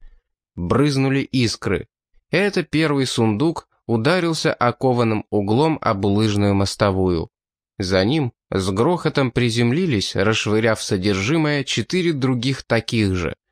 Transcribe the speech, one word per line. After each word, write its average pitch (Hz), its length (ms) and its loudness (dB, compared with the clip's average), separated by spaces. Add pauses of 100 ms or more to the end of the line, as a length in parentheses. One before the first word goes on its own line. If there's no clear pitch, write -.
(560)
Брызнули 135 640 0
искры. 110 680 -2 (440)
Это 190 320 0
первый 147 420 0
сундук 117 640 0 (200)
ударился 160 640 0
окованным 120 800 0
углом 113 500 2
об 104 240 -2
улыжную 104 480 2
мостовую. 95 760 0 (500)
За 95 260 2
ним 131 280 0 (180)
с 95 180 -2
грохотом 135 600 0
приземлились, 120 840 0
расшвыряв 110 640 0
содержимое, 117 840 0
четыре 170 500 -2
других 131 480 -2
таких 113 540 0
же, 85 200 -4 (160)